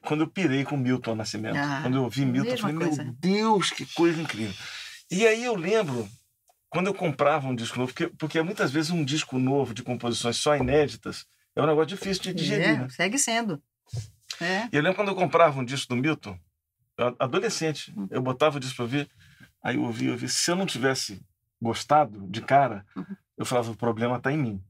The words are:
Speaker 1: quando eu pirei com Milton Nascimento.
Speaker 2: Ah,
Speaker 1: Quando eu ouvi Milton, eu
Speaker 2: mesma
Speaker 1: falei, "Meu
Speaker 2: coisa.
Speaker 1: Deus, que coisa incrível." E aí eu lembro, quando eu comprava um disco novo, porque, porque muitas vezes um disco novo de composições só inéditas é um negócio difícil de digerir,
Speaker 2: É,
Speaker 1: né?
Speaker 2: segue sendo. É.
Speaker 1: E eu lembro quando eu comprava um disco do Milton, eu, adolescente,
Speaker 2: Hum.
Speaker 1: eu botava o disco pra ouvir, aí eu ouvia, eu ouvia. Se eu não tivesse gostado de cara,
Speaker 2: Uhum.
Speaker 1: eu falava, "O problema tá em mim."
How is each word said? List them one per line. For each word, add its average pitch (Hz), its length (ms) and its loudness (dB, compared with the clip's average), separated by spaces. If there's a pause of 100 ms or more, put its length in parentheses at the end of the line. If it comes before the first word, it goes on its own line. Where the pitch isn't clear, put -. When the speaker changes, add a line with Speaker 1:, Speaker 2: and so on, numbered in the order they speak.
Speaker 1:
quando 151 180 0
eu 156 40 0
pirei 139 380 0
com 147 100 -4
Milton 123 400 0
Nascimento. 110 420 -6
Speaker 2:
Ah, 143 240 -2
Speaker 1:
Quando 127 140 0
eu 135 80 2
ouvi 127 220 0
Milton, 127 240 0
eu - 20 0
Speaker 2:
mesma 214 180 -2
Speaker 1:
falei, 151 80 -2
"Meu 170 120 0
Speaker 2:
coisa. 123 300 -4
Speaker 1:
Deus, 202 520 2
que - 220 -8
coisa 170 280 4
incrível." 107 320 -4 (560)
E 190 160 2
aí 226 200 4
eu 240 100 0
lembro, 160 520 0 (640)
quando 180 180 0
eu 196 60 0
comprava 147 540 2
um 127 80 0
disco 117 240 -6
novo, 127 140 -2
porque, 339 140 -2 (100)
porque 160 240 -2
muitas 175 280 0
vezes 156 220 0
um 170 140 0
disco 131 340 -2
novo 131 340 2
de 110 80 -10
composições 120 540 -2
só 147 220 2
inéditas 135 680 0 (300)
é - 60 0
um 147 60 4
negócio 156 280 4
difícil 190 280 -4
de 180 100 -6
digerir, 156 360 2
Speaker 2:
É, 143 100 4
Speaker 1:
né? 127 100 -4
Speaker 2:
segue 196 280 -2
sendo. 226 440 0 (800)
É. 185 300 0
Speaker 1:
E 147 40 -2
eu 147 60 6
lembro 185 140 4
quando 202 140 0
eu 190 60 -2
comprava 165 440 6
um 127 40 -2
disco 127 320 -4
do 123 60 0
Milton, 135 360 -2 (600)
eu, 120 220 0
adolescente, 160 760 -2
Speaker 2:
Hum. 196 160 -6
Speaker 1:
eu 131 120 -2
botava 143 340 2
o - 20 -4
disco 127 180 -8
pra 123 80 -4
ouvir, 143 220 -2 (560)
aí 120 140 -2
eu 123 60 0
ouvia, 123 260 -2
eu 123 40 0
ouvia. 123 140 -6
Se - 240 0
eu 175 40 2
não 190 100 0
tivesse 131 560 -2 (400)
gostado 113 680 2
de 107 140 -8
cara, 123 420 4 (120)
Speaker 2:
Uhum. 185 100 -8 (320)
Speaker 1:
eu - 80 -6
falava, 117 260 0
"O 107 60 -8
problema 120 420 0
tá 135 140 0
em 156 40 0
mim." 107 320 -2